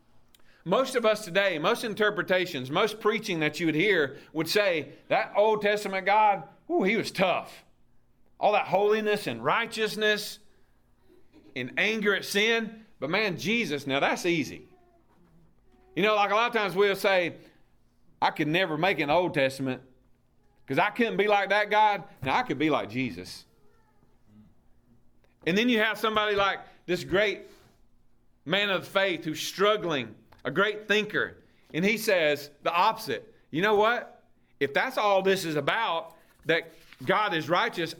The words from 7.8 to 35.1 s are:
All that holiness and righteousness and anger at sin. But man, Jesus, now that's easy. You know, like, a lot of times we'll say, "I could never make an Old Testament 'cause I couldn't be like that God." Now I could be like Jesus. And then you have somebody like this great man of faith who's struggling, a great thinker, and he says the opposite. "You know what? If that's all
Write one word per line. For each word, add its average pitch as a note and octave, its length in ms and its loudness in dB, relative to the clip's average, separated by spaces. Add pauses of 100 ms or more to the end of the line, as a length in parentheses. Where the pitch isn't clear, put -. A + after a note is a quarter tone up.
All G3+ 140 4
that F3+ 140 2
holiness G#3 600 0
and A#2 160 -6
righteousness G#3+ 960 -2 (1160)
and B2+ 220 -8
anger G#3 380 0
at - 100 -4
sin. A3+ 600 0 (140)
But C3+ 100 -4
man, F#3+ 280 -2
Jesus, D3 500 -2
now C3+ 120 0
that's F#3+ 260 0
easy. B2 420 -2 (1300)
You F3+ 80 0
know, G#3+ 120 2
like, G3+ 160 2
a G3+ 40 2
lot F3+ 120 2
of F3+ 60 -6
times G3+ 220 -2
we'll G3 200 4
say, F#3 400 0 (840)
"I F#3 100 2
could D#3 160 -2
never D#3+ 300 0
make E3+ 220 0
an D3 100 -2
Old E3+ 240 2
Testament C3 480 -2 (840)
'cause C3+ 120 -2
I F#3+ 120 4
couldn't G#3+ 260 0
be G3+ 100 2
like G3+ 220 2
that G#3 200 2
God." G#3 340 4 (200)
Now C3+ 140 2
I D3+ 60 0
could C#3 160 -4
be D#3 100 2
like A2 200 0
Jesus. G#2 560 -8 (2000)
And F3 100 0
then A#3+ 120 2
you A3+ 100 2
have G#3+ 180 0
somebody G#3+ 380 0
like G3 240 0 (260)
this E3 180 -4
great F#3+ 380 0 (1040)
man G3+ 240 0
of E3+ 180 -2
faith F#3+ 380 0
who's D#3 160 -6
struggling, E3+ 720 -2 (280)
a - 80 -6
great G#3+ 360 0
thinker, G3+ 500 0 (360)
and E3 100 -2
he G#3+ 140 2
says F3+ 540 0 (120)
the E3 80 -2
opposite. E3+ 640 -2 (180)
"You D3+ 100 -2
know G#3+ 140 2
what? A3 480 0 (360)
If C#3 140 0
that's A#3+ 240 -2
all G3+ 240 4